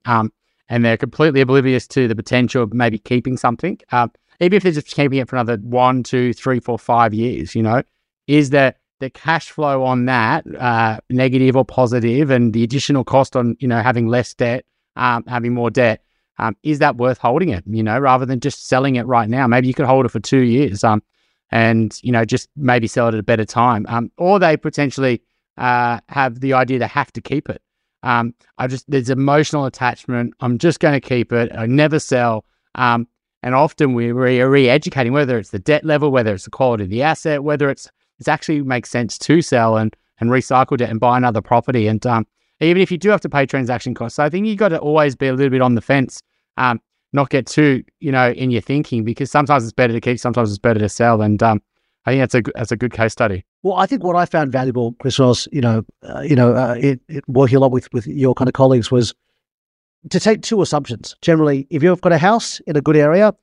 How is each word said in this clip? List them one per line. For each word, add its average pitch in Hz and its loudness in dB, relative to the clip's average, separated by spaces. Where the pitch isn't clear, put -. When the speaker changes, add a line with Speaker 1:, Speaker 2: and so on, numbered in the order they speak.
Speaker 1:
Um, 113 0
and 120 0
they're 113 2
completely 135 0
oblivious 131 2
to 127 0
the 113 -2
potential 123 0
of 113 -4
maybe 117 0
keeping 123 -4
something, 135 -4
um, 120 0
even 180 4
if 190 2
they're 180 2
just 151 -6
keeping 135 0
it 123 -4
for 131 -6
another 120 -2
one, 123 0
two, 123 -2
three, 127 -2
four, 117 -4
five 117 2
years, 107 -4
you 113 -2
know, 113 0
is 143 2
that 135 2
the 131 -8
cash - -4
flow 139 -2
on 127 0
that, 127 0
uh, 113 0
negative 127 2
or 127 4
positive, 123 0
and 120 2
the 117 0
additional 127 -2
cost 135 0
on, 120 -2
you 131 -4
know, 117 0
having 120 0
less 123 0
debt, 120 -4
um, 120 -2
having 120 -4
more 120 -2
debt, 113 0
um, 110 -4
is 151 -2
that 139 2
worth 123 -2
holding 147 0
it, 90 -4
you 110 -4
know, 110 0
rather 131 2
than 123 -4
just - -8
selling 131 0
it 120 -4
right 117 0
now? 127 0
Maybe 127 2
you 131 0
could 147 -2
hold 131 4
it - -4
for 117 -6
two 135 2
years, 120 0
um, 107 2
and, 113 0
you 123 -4
know, 117 2
just 120 -4
maybe 123 0
sell 117 0
it 113 -2
at 110 -4
a - -4
better 110 0
time. 117 0
Um, 117 -6
or 185 2
they 160 2
potentially, 135 -2
uh, 120 0
have 127 -4
the 135 0
idea 127 0
they 117 -2
have 135 -6
to 104 -12
keep - -8
it. - -10
Um, 120 -2
I 127 -4
just, 127 -8
there's 131 0
emotional 143 0
attachment. 120 -6
I'm 123 -2
just 165 0
gonna 143 2
keep 123 -4
it. 120 0
I 113 -6
never 151 2
sell. 120 -2
Um, 120 0
and 127 -4
often 143 2
we're 117 -2
re-, 127 2
re-educating, 135 2
whether 131 0
it's 95 -12
the 104 -6
debt 151 0
level, 147 0
whether 113 0
it's 90 -12
the - -20
quality 120 0
of 92 -8
the 117 -2
asset, 151 -2
whether 147 0
it's, - -10
it - -12
actually 151 -2
makes 131 -4
sense 120 -4
to 160 2
sell 117 2
and, 110 -2
and 117 -2
recycle 131 0
debt 117 -2
and 113 -4
buy 123 2
another 120 0
property. 120 0
And, 107 -2
um, 110 0
even 175 2
if 170 -2
you 175 -4
do 196 -2
have 196 2
to 160 -6
pay 139 0
transaction 123 -4
costs, 113 -10
so 147 0
I 151 2
think 190 -4
you 214 -2
gotta 196 0
always 147 0
be 139 -2
a 131 0
little 135 0
bit 127 2
on 123 2
the 110 0
fence, - -2
um, 123 -2
not 139 -2
get 131 -2
too, 143 2
you 143 -4
know, 127 2
in 127 -4
your 117 0
thinking, 135 -4
because 120 -6
sometimes 143 2
it's 113 -10
better 120 0
to 117 -4
keep, 123 -2
sometimes 117 0
it's 101 -6
better 110 0
to 104 0
sell. 117 2
And, 107 0
um, 110 2
I 120 0
think 135 2
that's 127 0
a 120 2
g-, 135 -6
that's 120 -6
a 113 -4
good 120 -4
case 113 -2
study. 101 -4
Speaker 2:
Well, 185 -2
I 190 2
think 208 -4
what 180 0
I 175 2
found 147 -2
valuable, 123 -2
Chris, 131 -4
was, 123 2
you 139 -4
know, 113 0
uh, - -12
you 143 0
know, 120 6
uh, 120 -2
it, 135 0
it, 143 -12
working 135 4
a 131 6
lot 135 4
with, 123 -4
with 120 -6
your 131 0
kind 127 -2
of - -2
colleagues 131 2
was 120 0
to 180 0
take 214 2
two 214 -2
assumptions. 143 -4
Generally, 151 2
if 147 -4
you've 180 4
got 175 2
a 160 4
house 208 0
in 156 -2
a 143 0
good 156 4
area, 180 4